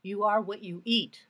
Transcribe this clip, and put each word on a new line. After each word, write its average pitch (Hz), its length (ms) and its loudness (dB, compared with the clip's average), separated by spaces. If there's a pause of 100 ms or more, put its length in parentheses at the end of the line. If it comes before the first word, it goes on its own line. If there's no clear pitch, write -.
You 202 220 -4
are 214 160 4
what 202 240 -8
you 175 200 -10
eat, 233 460 0